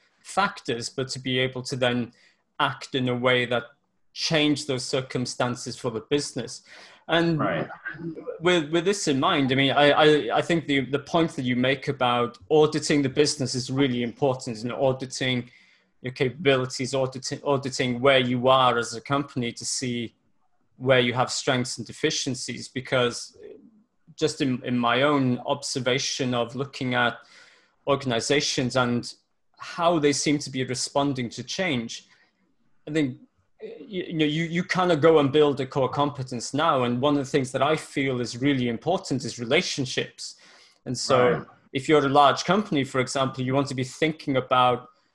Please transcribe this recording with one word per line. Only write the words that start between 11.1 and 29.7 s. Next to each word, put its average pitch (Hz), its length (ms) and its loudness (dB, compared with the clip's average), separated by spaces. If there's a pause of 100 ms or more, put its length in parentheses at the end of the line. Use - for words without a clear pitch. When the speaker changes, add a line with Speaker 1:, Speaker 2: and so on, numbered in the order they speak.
Speaker 1:
that 135 80 -4
you 123 100 0
make 131 320 0
about 120 500 0 (120)
auditing 151 540 4
the 135 60 2
business 139 460 0
is 127 160 -6
really 131 320 0
important, 120 640 -2
and 120 80 -6
auditing, 127 760 -2 (540)
your 127 100 -8
capabilities, 131 840 0
auditing, 131 500 -4
auditing 131 560 -2
where 135 180 6
you 123 300 0
are 127 280 4
as 117 180 -4
a 113 60 -10
company 135 520 -4
to - 120 -14
see 120 500 -6 (640)
where 127 200 4
you 123 160 2
have 127 160 0
strengths 123 480 -2
and 113 80 -10
deficiencies, 127 800 -6
because 127 720 -2 (800)
just 151 240 -2
in, 127 240 0
in 123 120 -2
my 120 260 2
own 135 440 2
observation 135 880 -2
of 120 220 -2
looking 127 380 -6
at 120 240 2 (680)
organizations 135 880 0
and 120 400 0 (440)
how 170 400 0